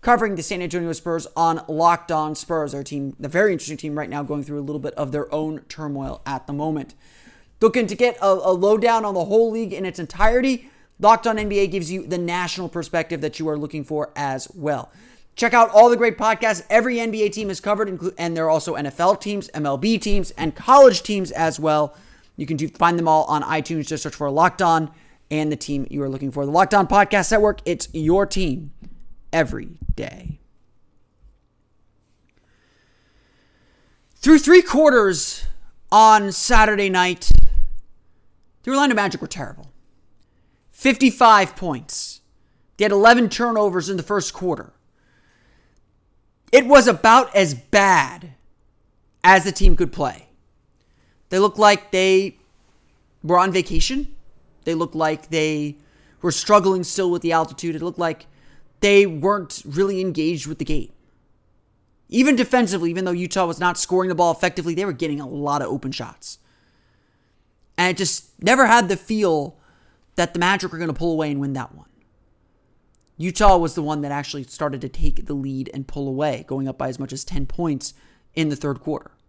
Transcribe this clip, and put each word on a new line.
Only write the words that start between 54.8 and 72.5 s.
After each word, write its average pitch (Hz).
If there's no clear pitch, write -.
like 156
they 156
were 175
struggling 190
still 185
with 175
the 165
altitude. 165
It 151
looked 170
like 165
they 202
weren't 175
really 185
engaged 156
with 156
the -
game. -
Even 262
defensively, 202
even 185
though 180
Utah 175
was 165
not 180
scoring 185
the 180
ball 170
effectively, 170
they 185
were 185
getting 147
a 139
lot 143
of -
open 135
shots. -
And 180
it 175
just -
never 254
had 226
the 190
feel 175
that 170
the 175
Magic 185
were 156
gonna 165
pull 165
away 156
and 143
win 139
that 131
one. 80